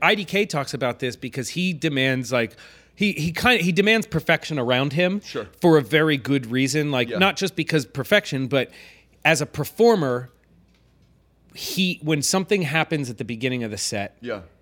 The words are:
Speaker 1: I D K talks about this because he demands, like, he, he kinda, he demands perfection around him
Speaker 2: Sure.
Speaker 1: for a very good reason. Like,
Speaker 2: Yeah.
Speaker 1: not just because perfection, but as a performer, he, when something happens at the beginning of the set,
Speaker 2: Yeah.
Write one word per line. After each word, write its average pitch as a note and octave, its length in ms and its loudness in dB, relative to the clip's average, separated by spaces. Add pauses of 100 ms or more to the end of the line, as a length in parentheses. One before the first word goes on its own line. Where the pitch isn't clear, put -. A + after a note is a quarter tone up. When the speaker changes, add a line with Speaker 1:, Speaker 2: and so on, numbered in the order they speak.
Speaker 1:
I F3+ 140 4
D G#3+ 80 -4
K G3 220 -2
talks C#3 300 -6
about A#2+ 240 -4
this B2 160 -4
because B2+ 340 -8
he F3+ 240 -2
demands, C3 580 0
like, A#2 240 0 (380)
he, G3+ 200 0
he D#3 180 -4
kinda, A#3 320 2
he F3+ 80 2
demands G#3 340 2
perfection D#3 540 -2
around B2+ 340 2
him F3+ 280 0
Speaker 2:
Sure. G#2+ 260 -10 (120)
Speaker 1:
for D#3+ 180 6
a D3 40 6
very D3+ 360 2
good C3 340 -2
reason. C3+ 400 0
Like, B2 180 0
Speaker 2:
Yeah. - 80 -4
Speaker 1:
not F#3 180 4
just F#3+ 200 -4
because D#3 300 -2
perfection, C#3 600 -2
but B2+ 220 0 (560)
as D#3 160 4
a D3 60 -2
performer, D3 840 0 (1200)
he, - 500 -4
when D3+ 180 0
something F#3+ 420 0
happens D3 460 -2
at A2 80 -10
the A#2+ 80 -10
beginning A#2+ 380 -4
of G#2+ 80 -6
the G#2 60 -8
set, G2+ 440 -6
Speaker 2:
Yeah. A2+ 200 -8 (200)